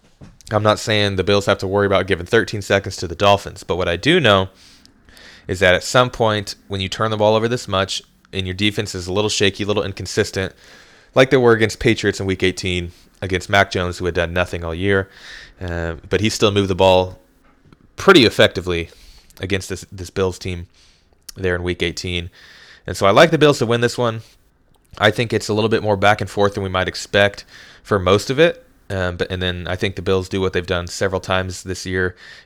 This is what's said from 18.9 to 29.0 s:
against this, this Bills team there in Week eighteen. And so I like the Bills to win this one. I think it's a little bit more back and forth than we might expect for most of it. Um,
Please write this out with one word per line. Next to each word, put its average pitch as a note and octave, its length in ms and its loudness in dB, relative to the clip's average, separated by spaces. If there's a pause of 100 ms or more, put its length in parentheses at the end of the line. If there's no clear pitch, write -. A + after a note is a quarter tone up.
against F#2+ 280 -4
this, F#2 240 -10
this F#2 180 -14
Bills F#2+ 280 -4
team F2 280 -10 (680)
there F#2 200 -2
in F2 80 -4
Week F2 200 -4
eighteen. F2 460 -6 (580)
And - 80 -8
so G2 120 0
I G2 40 6
like D3 200 6
the D#3+ 80 2
Bills C#3+ 200 4
to A#2+ 80 -2
win A#2+ 140 0
this A#2+ 160 0
one. A#2 240 -4 (800)
I G#2+ 120 4
think A2+ 220 -2
it's G#2+ 160 -2
a G#2+ 60 -2
little G#2+ 160 0
bit A2 120 0
more G#2 140 0
back G2+ 240 4
and G2 80 -6
forth G2+ 260 0
than G2+ 80 -6
we F#2+ 60 -6
might F#2 200 -2
expect - 580 0 (360)
for G#2+ 160 0
most F#2+ 300 2
of C3 100 -2
it. - 280 2 (240)
Um, F2+ 260 -4